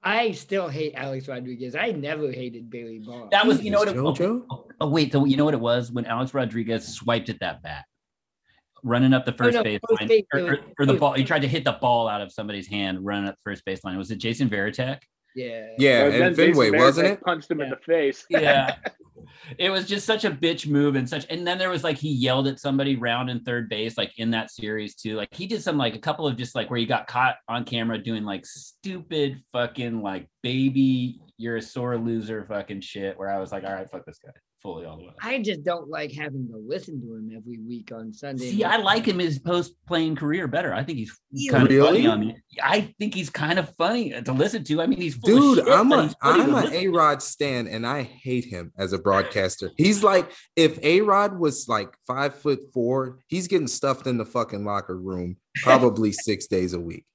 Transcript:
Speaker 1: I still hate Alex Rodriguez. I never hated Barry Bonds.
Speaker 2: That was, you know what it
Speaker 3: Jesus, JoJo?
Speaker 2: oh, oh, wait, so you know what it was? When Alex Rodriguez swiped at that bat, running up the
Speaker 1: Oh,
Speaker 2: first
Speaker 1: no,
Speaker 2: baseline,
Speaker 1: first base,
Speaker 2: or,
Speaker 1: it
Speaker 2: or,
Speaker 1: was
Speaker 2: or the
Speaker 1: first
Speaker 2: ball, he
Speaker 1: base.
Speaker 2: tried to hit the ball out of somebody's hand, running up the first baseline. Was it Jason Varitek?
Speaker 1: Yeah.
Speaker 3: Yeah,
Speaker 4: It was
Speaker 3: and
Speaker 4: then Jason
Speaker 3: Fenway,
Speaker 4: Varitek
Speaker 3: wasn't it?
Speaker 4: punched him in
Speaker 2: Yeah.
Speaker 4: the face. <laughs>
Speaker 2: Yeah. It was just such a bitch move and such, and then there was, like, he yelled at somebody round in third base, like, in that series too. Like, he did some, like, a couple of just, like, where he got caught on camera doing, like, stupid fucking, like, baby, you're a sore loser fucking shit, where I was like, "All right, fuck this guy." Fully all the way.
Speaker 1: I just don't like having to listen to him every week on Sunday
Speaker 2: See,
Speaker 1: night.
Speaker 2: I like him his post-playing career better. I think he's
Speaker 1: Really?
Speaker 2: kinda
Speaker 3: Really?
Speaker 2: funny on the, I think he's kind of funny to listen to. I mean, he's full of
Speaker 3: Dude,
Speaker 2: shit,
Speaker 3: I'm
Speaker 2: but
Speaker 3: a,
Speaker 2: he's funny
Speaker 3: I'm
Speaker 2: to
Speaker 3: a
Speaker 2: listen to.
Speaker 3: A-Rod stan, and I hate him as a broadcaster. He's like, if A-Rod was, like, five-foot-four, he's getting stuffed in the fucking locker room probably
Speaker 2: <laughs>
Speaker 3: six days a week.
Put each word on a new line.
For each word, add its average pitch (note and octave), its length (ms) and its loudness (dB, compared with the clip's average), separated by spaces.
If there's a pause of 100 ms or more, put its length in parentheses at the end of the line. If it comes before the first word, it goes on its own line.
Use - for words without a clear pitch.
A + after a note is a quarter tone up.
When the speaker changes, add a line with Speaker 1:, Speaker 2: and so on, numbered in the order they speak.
Speaker 1:
I A3 300 0
still F3+ 360 -4
hate D3+ 260 -6
Alex C3 340 -8
Rodriguez. B2+ 460 -10
I G3+ 160 -2
never D3+ 400 -4
hated A#2+ 400 -12
Barry A2+ 340 -12
Bonds. A#2+ 280 -12
Speaker 2:
That G3+ 140 4
was, - 160 4
you G#3 80 -4
know G3+ 100 4
what G#3 80 2
it G3 60 -4
Speaker 3:
Jesus, C3+ 240 0
JoJo? A3 320 0
Speaker 2:
oh, - 160 -14 (140)
oh, D#3 80 0
wait, D3 240 2
so C#3+ 120 4
you C3+ 120 4
know D3 80 4
what D3+ 100 4
it A#2+ 60 -2
was? A#2+ 300 0
When A#2+ 160 -4
Alex A#2+ 260 -4
Rodriguez A2+ 540 -2
swiped A#2 420 -2
at A2 120 -8
that F2 220 -6
bat, D2 220 -12 (1000)
running B2 280 4
up C3 140 4
the - 80 -4
Speaker 1:
Oh, - 20 -16
Speaker 2:
first A#2+ 200 4
Speaker 1:
no, A2+ 80 0
Speaker 2:
baseline, G#2 160 -2 (180)
Speaker 1:
first G#3+ 100 -4
base, A3 240 6
Speaker 2:
or, C#3 60 0
Speaker 1:
it F3+ 60 0
Speaker 2:
or, F3 60 -2
Speaker 1:
was G#3+ 80 0 (200)
Speaker 2:
or C#3+ 80 4
the C#3 60 4
Speaker 1:
first B2+ 80 2
Speaker 2:
ball, C#3+ 140 4
he C3+ 80 2
Speaker 1:
base. C3 60 0
Speaker 2:
tried D#3 140 2
to C#3 60 0
hit C3+ 160 -2
the C3 80 2
ball A#2+ 360 0
out G#2 140 -4
of F#2+ 100 -12
somebody's G2+ 360 -8
hand, F#2+ 360 -4
running G2+ 240 -2
up F#2+ 60 -8
the - 160 -12
first G2 160 -10
baseline. F#2+ 320 -8
Was F#2+ 120 -8
it A2 80 -6
Jason A#2 300 -2
Varitek? G#2+ 520 -4 (340)
Speaker 1:
Yeah. A#2 340 -12 (100)
Speaker 3:
Yeah, C3 240 6
Speaker 4:
It - 40 8
was G#2+ 80 4
Speaker 3:
and A#2+ 80 4
Speaker 4:
then F3+ 120 4
Jason E3+ 200 6
Speaker 3:
Fenway, A#2+ 160 6
Speaker 4:
Varitek G2 80 4
Speaker 3:
wasn't C#3 300 6
it? G3+ 140 -2
Speaker 4:
punched E3+ 280 -4
him D#3+ 100 -2
in C#3 80 -4
Speaker 2:
Yeah. C3 60 -4
Speaker 4:
the - 80 -18
face. D#3 440 0
<laughs> - 40 -12
Speaker 2:
Yeah. C#3+ 460 2 (840)
It F3+ 120 0
was F#3+ 180 -4
just G3 180 -4
such A3 180 0
a G3+ 60 2
bitch D#3+ 380 -2
move C#3+ 260 4
and B2+ 140 -2
such, C#3+ 200 -8
and E3+ 160 -8
then F3+ 140 -2
there F#3 120 -2
was, E3 120 -4
like, D#3 140 0
he D3 140 -6
yelled C3 360 0
at C3+ 140 -4
somebody C#3 360 0
round A#2+ 340 -2
in A#2+ 100 -6
third A#2+ 280 -4
base, A2 300 -6
like, G#2 200 -4
in A2+ 120 -2
that A2 200 -2
series G#2+ 440 -8
too. A2 220 -8
Like, G#2 180 -8
he F#3 140 -8
did A3 120 -4
some, E3+ 160 -2
like, A#2 200 -2
a - 20 -12
couple - 300 -4
of B2+ 80 -4
just, B2 180 -8
like, A2+ 160 -4
where B2 80 -2
he A#2 80 0
got A2+ 220 -2
caught B2 260 0 (140)
on A#2 160 -6
camera A2+ 340 -4
doing, G#2+ 260 -8
like, F#2+ 220 -8
stupid D#3 920 -8 (120)
fucking, A#2+ 500 -4
like, F#2+ 260 -8 (160)
baby, C3 760 0 (160)
you're A#2 200 -6
a A2 60 -6
sore B2 360 -6
loser A2+ 460 -6
fucking G2+ 360 -8
shit, G2 380 -8
where G2 120 -6
I G2 80 -4
was F#2+ 120 -8
like, G2 140 -10
"All G2 80 -6
right, F#2+ 180 -10
fuck F2+ 160 -14
this D#2 180 -20
guy." - 60 -20 (300)
Fully E2+ 260 -12
all D#2 100 -16
the E2+ 80 -20
way. F2+ 80 -20 (100)
Speaker 1:
I B3 180 -4
just F#3+ 220 -6
don't E3 260 -4
like D3+ 220 -8
having C3+ 380 -10
to A2+ 80 -14
listen C#3 440 -10
to A2+ 140 -14
him A2 180 -12
every A2+ 280 -16
week A2+ 320 -14
on A2+ 200 -14
Sunday B2+ 380 -8
Speaker 2:
See, G#3 120 0
Speaker 1:
night. A3+ 180 2
Speaker 2:
I - 20 -4
like G#3+ 240 2
him F#3 140 0
his D#3+ 180 0
post-playing E3+ 760 -2
career D3+ 320 -2
better. C#3+ 260 -2
I A2+ 80 -2
think C#3+ 160 -6
he's A2+ 180 -8 (160)
Speaker 1:
Really? C#3 160 -6
Speaker 2:
kinda C3 280 8
Speaker 3:
Really? C#3 100 10 (160)
Speaker 2:
funny - 60 6
on G#2+ 180 2
the, A2+ 80 -6 (260)
I F#3+ 380 0
think G#3 160 -4
he's F3 160 -6
kind D#3+ 300 0
of D3+ 160 -4
funny F#3+ 440 -2
to A#2+ 120 -4
listen F3 320 0
to. D3+ 180 -2
I - 60 0
mean, A#3 120 0
he's D#3+ 140 -4
full B2 160 2
of C4+ 280 8
Speaker 3:
Dude, - 60 2
Speaker 2:
shit, B3 80 6
Speaker 3:
I'm A3+ 160 8
Speaker 2:
but C#4+ 120 6
Speaker 3:
a, - 20 4
Speaker 2:
he's D3+ 180 0
funny - 220 4
Speaker 3:
I'm C#4 60 4
Speaker 2:
to - 40 4
Speaker 3:
a - 40 4
Speaker 2:
listen - 160 2
to. E3 60 -2
Speaker 3:
A-Rod E3 440 2
stan, B2+ 460 -2
and A2+ 180 -4
I C#3 160 -4
hate B2+ 440 -6
him F2 300 -10
as F#2+ 160 -4
a G2 60 -2
broadcaster. F#2+ 800 0
He's G3+ 260 4
like, G3 260 4 (280)
if D#3+ 260 4
A-Rod G3 560 4
was, D3+ 300 -2
like, G#2+ 260 -2 (140)
five-foot-four, C3 1200 -2
he's F3+ 180 -2
getting E3+ 220 0
stuffed C3+ 400 -2
in B2 100 0
the G#2+ 80 -2
fucking G#2+ 380 -4
locker G2 340 -4
room F2+ 380 -6 (260)
probably A#2+ 500 6
Speaker 2:
<laughs> - 140 -6
Speaker 3:
six G#2+ 220 -2
days F2+ 260 0
a F2 60 -4
week. E2+ 340 -12